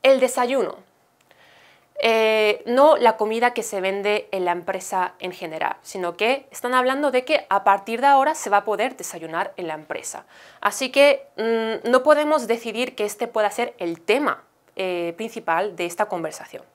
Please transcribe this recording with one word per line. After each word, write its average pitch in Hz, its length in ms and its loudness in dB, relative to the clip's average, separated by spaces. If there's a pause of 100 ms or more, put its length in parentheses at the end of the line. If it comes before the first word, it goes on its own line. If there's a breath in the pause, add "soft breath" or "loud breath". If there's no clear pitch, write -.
el 262 160 6
desayuno. 247 640 -2 (1160 soft breath)
Eh, 220 640 2
no 277 320 6
la 226 180 4
comida 233 380 0
que 240 100 -6
se 202 160 -6
vende 202 520 -2
en 185 120 -2
la 175 80 0
empresa 180 680 -4
en 185 120 -8
general, 160 500 -6
sino 175 360 -8
que 254 340 0
están 247 220 -6
hablando 262 360 2
de 254 140 0
que 294 240 -2
a 196 160 0
partir 226 380 2
de 277 60 4
ahora 277 280 4
se 240 140 -8
va 202 80 4
a 202 80 0
poder 220 320 -2
desayunar 165 580 -8
en 175 120 -8
la 156 80 -6
empresa. 156 500 -12 (340 loud breath)
Así 247 320 -4
que, 285 340 4 (120)
mm, 226 520 -2
no 254 140 6
podemos 302 440 4
decidir 233 480 -4
que 208 100 -4
este 226 240 -6
pueda 214 200 0
ser 240 280 -4
el 170 240 -6
tema, 240 420 0 (320)
eh, 175 400 -4
principal 185 640 -4
de 175 80 -4
esta 185 220 -4
conversación. 160 560 -10 (120)